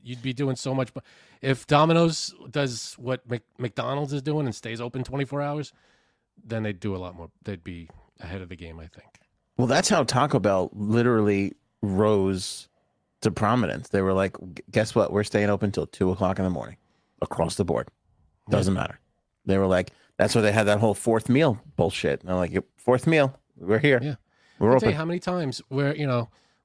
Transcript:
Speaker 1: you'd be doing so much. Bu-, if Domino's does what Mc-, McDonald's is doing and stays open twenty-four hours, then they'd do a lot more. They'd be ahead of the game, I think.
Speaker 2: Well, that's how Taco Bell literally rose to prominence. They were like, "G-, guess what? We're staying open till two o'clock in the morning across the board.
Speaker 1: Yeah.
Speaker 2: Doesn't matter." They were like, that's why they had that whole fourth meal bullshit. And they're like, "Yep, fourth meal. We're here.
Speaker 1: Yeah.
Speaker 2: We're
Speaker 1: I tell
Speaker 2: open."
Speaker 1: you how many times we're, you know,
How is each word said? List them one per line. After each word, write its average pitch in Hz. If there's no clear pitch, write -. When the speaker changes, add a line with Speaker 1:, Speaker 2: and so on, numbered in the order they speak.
Speaker 1:
you'd 120
be 131
doing 131
so 131
much. 131
Bu-, -
if 135
Domino's 160
does 123
what 123
Mc-, 120
McDonald's 131
is 143
doing 147
and 117
stays 113
open 123
twenty-four 139
hours, 147
then 110
they'd 104
do 98
a 90
lot 90
more. 85
They'd 95
be 85
ahead 90
of 90
the 87
game, 82
I 82
think. -
Speaker 2:
Well, 123
that's 151
how 170
Taco 135
Bell 95
literally 104
rose 95
to 113
prominence. 104
They 98
were 95
like, 95
"G-, -
guess 110
what? 107
We're 104
staying 104
open 101
till 85
two 92
o'clock 92
in 95
the 92
morning 65
across -
the 98
board. 62
Speaker 1:
Yeah. -
Speaker 2:
Doesn't 92
matter." -
They 95
were 98
like, 92
that's -
why 117
they 104
had 107
that 104
whole 107
fourth 113
meal 131
bullshit. 80
And 85
they're 92
like, 90
"Yep, -
fourth 123
meal. 147
We're 98
here. 139
Speaker 1:
Yeah. 139
Speaker 2:
We're 104
Speaker 1:
I 123
tell 131
Speaker 2:
open." 120
Speaker 1:
you 151
how 156
many 175
times 175
we're, 139
you 147
know, 123